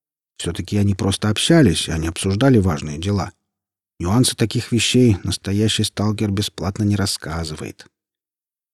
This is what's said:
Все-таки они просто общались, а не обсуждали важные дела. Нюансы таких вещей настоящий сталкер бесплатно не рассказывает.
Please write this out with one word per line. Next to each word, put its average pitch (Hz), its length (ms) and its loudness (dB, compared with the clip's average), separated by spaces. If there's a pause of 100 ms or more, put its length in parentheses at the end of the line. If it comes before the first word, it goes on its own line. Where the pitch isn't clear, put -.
(360)
Все-таки 87 400 -6
они 101 180 2
просто 101 340 -2
общались, 113 600 4
а 78 100 -4
не 80 100 -2
обсуждали 110 500 2
важные 78 400 0
дела. 95 340 -4 (680)
Нюансы 107 340 2
таких - 380 -4
вещей 120 500 4
настоящий 101 640 -2
сталкер 104 480 -2
бесплатно 101 500 -4
не 104 140 2
рассказывает. 82 880 -6 (880)